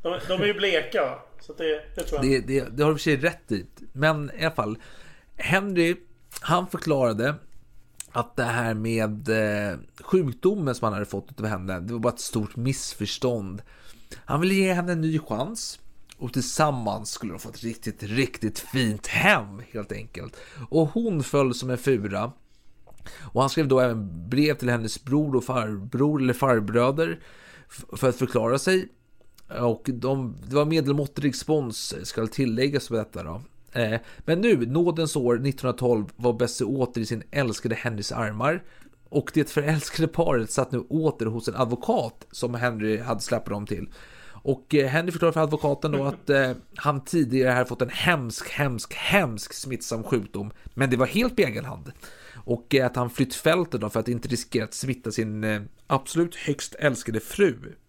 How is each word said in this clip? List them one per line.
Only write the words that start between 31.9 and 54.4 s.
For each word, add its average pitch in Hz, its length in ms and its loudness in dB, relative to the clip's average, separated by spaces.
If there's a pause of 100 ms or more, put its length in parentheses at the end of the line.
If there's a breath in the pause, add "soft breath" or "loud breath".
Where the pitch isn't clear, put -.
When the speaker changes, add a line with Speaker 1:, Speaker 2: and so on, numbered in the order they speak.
Speaker 2:
ska - 240 -4
tilläggas 131 600 0
på 113 60 -2
detta 101 280 -4
då. 85 200 -8 (380)
Eh, 113 200 0 (180 loud breath)
men 170 220 0
nu, 180 260 4
nådens 160 500 2
år 120 200 4
nittonhundratolv, 123 680 2 (120)
var 123 160 2
Bessie 117 340 0
åter 123 360 0
i 107 40 -2
sin 113 240 -4
älskade 120 440 0
Henrys 107 380 -4
armar. 117 500 -2 (460 soft breath)
Och - 260 0
det 151 160 4
förälskade 156 580 2
paret 147 420 2
satt - 220 0
nu 120 80 0
åter 151 460 0
hos 110 220 -2
en 107 80 -4
advokat 120 760 0
som 120 240 -4
Henry 110 440 0
hade 117 220 -2
släppt - 280 -2
dem 104 180 -4
till. 101 220 -6 (560 loud breath)
Och, 139 300 -2
eh, 139 140 6
Henry 170 240 0
förklarade 165 220 2
för 160 60 2
advokaten 147 520 0
då 139 120 0
att, 139 260 -4
eh, 135 200 6 (260)
han 143 280 0
tidigare 131 480 4
hade 123 140 4
fått 127 160 -4
en 123 80 0
hemsk, 139 580 -2
hemsk, 127 460 -4
hemsk 135 580 0
smittsam 120 520 -6
sjukdom. 104 460 -2 (240 loud breath)
Men 127 160 2
det 123 60 4
var 123 100 4
helt 240 300 2
på 202 60 4
egen 117 220 0
hand. 127 280 -12 (520 loud breath)
Och, 120 300 0
eh, 131 120 6
att 123 100 0
han 123 140 0
flytt 131 240 0
fältet 156 460 2
då 107 100 -4
för 113 100 2
att 113 80 -2
inte 120 200 -2
riskera 113 360 0